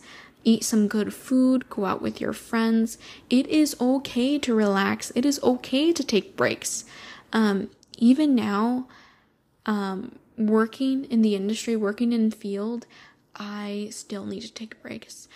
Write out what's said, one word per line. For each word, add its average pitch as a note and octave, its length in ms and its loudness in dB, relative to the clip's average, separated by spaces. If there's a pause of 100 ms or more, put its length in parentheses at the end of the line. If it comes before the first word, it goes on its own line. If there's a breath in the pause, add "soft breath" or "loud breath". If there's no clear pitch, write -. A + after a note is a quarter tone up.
(440 loud breath)
eat A3+ 200 4
some G#3+ 240 2
good G#3 240 -2
food, B3+ 560 2
go - 160 -4
out F#3+ 160 -2
with - 220 -6
your - 100 -2
friends. A3+ 640 0 (320 loud breath)
It C4 200 2
is D4+ 300 2
okay C4 600 0
to B3+ 160 0
relax. G3+ 600 2
It C4+ 120 2
is C#4 160 0
okay C4 500 2
to E4 100 -2
take - 360 -2
breaks. - 480 -2 (480 loud breath)
Um, G#3+ 340 2 (300)
even C4+ 360 4
now, A3+ 540 0 (800 soft breath)
um, G3 520 -4 (180)
working A3+ 680 2
in A3+ 160 2
the G#3+ 120 4
industry, G#3+ 420 -2
working G#3+ 360 0
in A3 180 2
the A3 60 -4
field, G#3 500 -8 (500 loud breath)
I G#3 540 -8
still G3+ 360 -12
need G3+ 160 -10
to A3+ 100 -16
take - 300 -16
breaks. - 540 -16